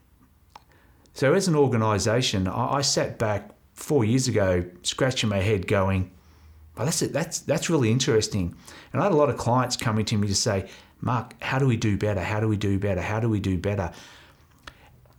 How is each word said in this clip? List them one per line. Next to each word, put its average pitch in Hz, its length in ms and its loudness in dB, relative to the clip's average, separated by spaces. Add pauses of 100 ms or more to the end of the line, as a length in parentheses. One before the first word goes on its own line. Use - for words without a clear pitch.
(1120)
So 175 200 2
as 190 140 2
an 160 80 2
organisation, 110 880 2
I, 117 340 -2
I - 20 0
sat - 360 -2
back 104 340 -4 (220)
four 143 300 0
years 127 240 2
ago 95 380 2 (180)
scratching 123 460 -2
my 101 80 0
head 95 280 0
going, 95 460 0 (640)
"Well, - 100 -6
that's 170 160 -2
it, - 120 -2
that's, 160 260 -4
that's 160 300 -2
really 135 200 2
interesting." 107 640 0 (380)
And 127 100 -2
I 180 40 2
had 196 80 2
a - 20 4
lot 147 140 4
of 117 80 -4
clients 123 400 0
coming 110 260 0
to 107 140 -2
me 104 100 0
to 95 80 0
say, 98 340 -2 (300)
"Mark, 117 420 -6
how 127 160 -4
do 139 100 2
we 113 100 2
do 107 180 0
better? 101 260 -2
How 104 200 -2
do 110 80 2
we 107 80 2
do 98 200 0
better? 95 240 0
How 107 200 -4
do 117 80 2
we 107 100 2
do 92 180 0
better?" 98 360 -2 (1300)